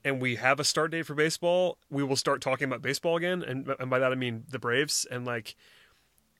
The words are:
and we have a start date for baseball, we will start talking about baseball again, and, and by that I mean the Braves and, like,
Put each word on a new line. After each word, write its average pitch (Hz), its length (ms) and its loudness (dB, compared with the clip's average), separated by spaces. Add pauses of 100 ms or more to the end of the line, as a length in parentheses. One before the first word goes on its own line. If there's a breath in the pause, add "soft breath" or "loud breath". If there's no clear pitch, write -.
and 135 160 0
we 123 160 0
have 135 240 2
a - 20 0
start 156 280 2
date 165 140 -2
for 151 80 -10
baseball, 175 640 2 (120)
we 143 160 0
will 135 100 2
start 131 240 0
talking 131 260 0
about 127 160 -2
baseball 139 360 0
again, 175 260 -2
and, 135 340 -6
and 131 120 -6
by 127 100 4
that 131 140 4
I - 20 -2
mean 120 340 -4
the 135 100 -6
Braves 123 520 0
and, 123 140 -6
like, 117 300 -6 (840 soft breath)